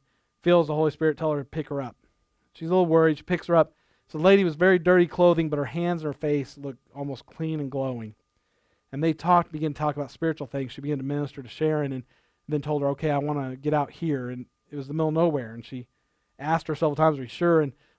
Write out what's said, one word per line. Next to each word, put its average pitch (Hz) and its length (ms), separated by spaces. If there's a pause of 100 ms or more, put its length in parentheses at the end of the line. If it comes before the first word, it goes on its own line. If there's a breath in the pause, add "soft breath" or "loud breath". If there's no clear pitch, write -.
(400)
feels 175 280
the 151 80
Holy 156 160
Spirit 156 260
tell 156 140
her 147 80
to 135 40
pick 151 240
her 139 140
up. 120 140 (560)
She's 160 160
a - 20
little 185 160
worried. 160 320
She - 60
picks - 240
her 170 80
up. 156 160 (340)
So 156 120
the 156 60
lady 196 200
was 165 100
very 180 240
dirty 175 300
clothing, 170 400
but 147 100
her 143 60
hands 170 380
and 147 120
her - 40
face 147 380
looked 139 220 (160)
almost 143 320
clean 160 320
and 139 140
glowing. 123 420 (800)
And 143 100
they 160 100
talked, 170 380
began 151 220
to - 60
talk 151 180
about 143 160
spiritual 156 340
things. 135 240
She - 100
began 143 180
to 131 60
minister 143 380
to 120 60
Sharon 151 440
and 131 120 (440)
then 147 140
told 147 200
her, 139 80
"Okay, 147 200
I 143 80
wanna 139 380
get 143 180
out 143 160
here." 135 400
And 123 160 (240)
it 147 60
was 135 100
the 143 80
middle 160 140
of 156 60
nowhere. 147 380
And 117 140
she 123 220 (500)
asked 156 300
her 151 80
several 151 180
times, 156 240
"Are 131 40
you 120 60
sure?" 170 320
And 143 120 (260)